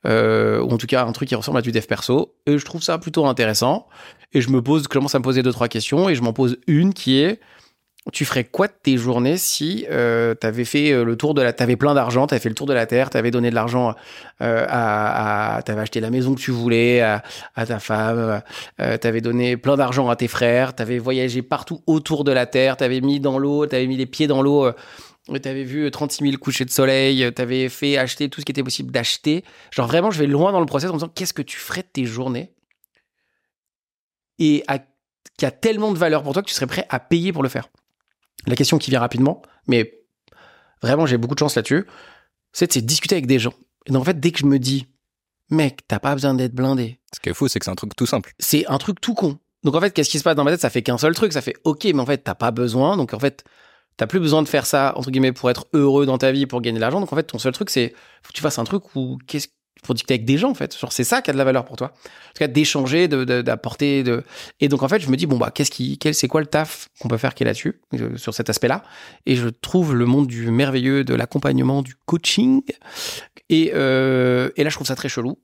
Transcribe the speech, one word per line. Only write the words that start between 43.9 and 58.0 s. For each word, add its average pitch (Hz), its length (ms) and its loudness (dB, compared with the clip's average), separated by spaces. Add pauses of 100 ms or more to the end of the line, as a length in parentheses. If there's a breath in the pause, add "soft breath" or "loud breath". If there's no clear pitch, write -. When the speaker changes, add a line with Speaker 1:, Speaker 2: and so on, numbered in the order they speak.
Speaker 1:
donc, 131 100 2
en - 20 -4
fait, 170 140 0
dès 156 120 2
que 156 80 -6
je 143 80 2
me 139 120 4
dis, « 131 280 -2 (640)
Mec, 151 380 0
t'as 104 100 -2
pas 139 160 -2
besoin 135 200 0
d'être 127 200 -2
blindé. » 127 460 -2 (140)
Speaker 2:
Ce - 60 -16
qui - 80 -6
est 87 60 -4
fou, 139 140 0
c'est - 100 -2
que - 60 -6
c'est 95 60 -6
un 92 60 -6
truc 104 200 -12
tout 120 100 0
simple. - 320 -4
Speaker 1:
C'est - 280 0
un 135 120 -2
truc 196 220 -4
tout 240 140 -4
con. 156 240 -2 (240)
Donc, 143 120 2
en 165 60 4
fait, 196 120 2
qu'est-ce 151 180 0
qui 160 80 -2
se 139 60 -6
passe 160 120 4
dans 143 80 2
ma 147 80 4
tête ? 175 80 0
Ça - 100 0
fait 120 120 -2
qu'un 123 160 -2
seul 156 160 2
truc. 202 180 0
Ça 147 80 -2
fait, « - 240 -6
Ok, 151 200 0
mais 160 160 4
en 123 60 -2
fait, 139 120 0
t'as - 160 -6
pas 117 160 0
besoin. » 123 480 2
Donc, 131 160 -2
en 107 40 -8
fait, 135 260 -2 (520 soft breath)
t'as - 100 -2
plus 180 140 0
besoin 156 220 4
de 147 60 -2
faire 135 160 0
ça, 139 320 2
entre 135 140 -6
guillemets, 131 220 2
pour 127 180 0
être - 220 -4
heureux 143 340 4
dans 131 120 0
ta 135 140 2
vie, 139 140 0
pour 123 140 -4
gagner 113 160 -2
de 110 40 -2
l'argent. 135 200 0
Donc, 190 120 -4
en 139 40 -2
fait, 160 80 0
ton - 140 -10
seul 131 140 -2
truc, 196 160 -6
c'est, 117 260 -2 (280 loud breath)